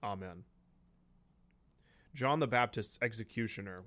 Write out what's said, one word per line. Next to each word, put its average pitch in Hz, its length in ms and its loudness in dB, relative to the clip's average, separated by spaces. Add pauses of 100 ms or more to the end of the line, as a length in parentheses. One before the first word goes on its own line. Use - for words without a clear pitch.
Amen. 95 400 -6 (1700)
John 139 260 2
the 147 80 6
Baptist's 120 540 2
executioner 110 840 -4